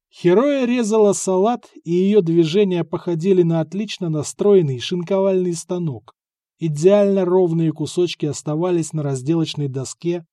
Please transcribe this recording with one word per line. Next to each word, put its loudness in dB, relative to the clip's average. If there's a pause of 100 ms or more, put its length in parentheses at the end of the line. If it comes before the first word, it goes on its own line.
(120)
Хероя 2
резала 2
салат, -2 (140)
и -4
ее 4
движения 2
походили 0
на 0
отлично -6
настроенный 0
шинковальный -2
станок. -8 (440)
Идеально 2
ровные 2
кусочки -4
оставались -4
на -4
разделочной -4
доске -8